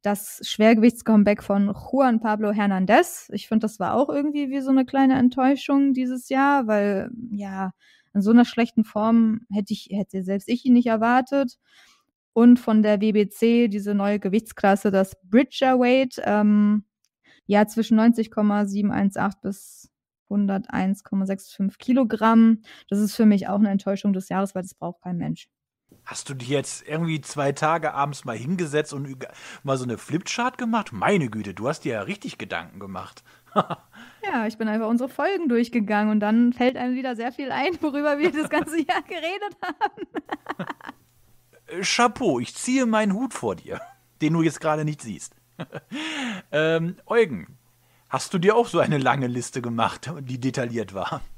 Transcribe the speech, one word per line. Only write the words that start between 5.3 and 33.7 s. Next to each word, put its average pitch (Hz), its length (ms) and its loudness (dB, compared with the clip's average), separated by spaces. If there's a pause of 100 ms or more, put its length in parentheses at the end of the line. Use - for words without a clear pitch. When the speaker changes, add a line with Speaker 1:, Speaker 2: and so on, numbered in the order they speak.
Speaker 1:
dieses 254 340 -4
Jahr, 269 400 2
weil, 202 420 0 (220)
ja, 190 400 -8 (420)
in 202 80 2
so 208 80 2
einer 240 140 8
schlechten 233 400 0
Form 220 560 2 (100)
hätte 202 220 -6
ich, - 180 -10
hätte 190 320 -6
selbst 190 260 -4
ich 247 160 -2
ihn 254 100 6
nicht 240 120 6
erwartet. 247 720 0 (760)
Und 240 280 8
von 214 220 2
der 208 180 2
W 214 120 2
B 208 160 2
C 233 380 2
diese 202 280 -4
neue 202 260 0
Gewichtsklasse, 202 720 0
das 190 320 0
Bridgerweight, 254 1000 2
ähm, 208 600 4 (600)
ja, 202 200 4
zwischen 220 300 2
neunzig 220 340 4
Komma 208 360 0
sieben 202 260 -2
eins 196 240 0
acht - 240 -2
bis - 500 -12 (380)
hunderteins 196 760 -2
Komma 190 240 -4
sechs 196 240 -6
fünf - 280 -4
Kilogramm. 226 840 4 (260)
Das 202 120 -2
ist 208 160 0
für 220 100 4
mich 202 220 4
auch 202 100 -2
eine 208 120 4
Enttäuschung 196 420 -2
des 190 160 -4
Jahres, 190 260 -4
weil 185 80 -6
das 185 120 -14
braucht - 280 -12
kein 180 140 -8
Mensch. 165 320 -8 (560)
Speaker 2:
Hast - 240 -14
du 143 60 -8
dir 131 240 -4
jetzt - 280 -8
irgendwie 160 360 -4
zwei 143 280 -2
Tage 156 420 -2
abends 143 320 -4
mal 117 120 -8
hingesetzt 151 560 -4
und 143 160 -8
üg-, 131 180 -14 (380)
mal 135 120 -2
so 127 80 -6
eine 113 140 -6
Flipchart 240 600 -6
gemacht? 233 340 -2
Meine 180 380 0
Güte, 101 240 -8
du 101 120 -6
hast 156 140 -4
dir 131 140 -6
ja 104 80 -6
richtig 196 360 -12
Gedanken 87 400 -10
gemacht. 95 460 -14 (300)
<laughs> - 100 2 (600)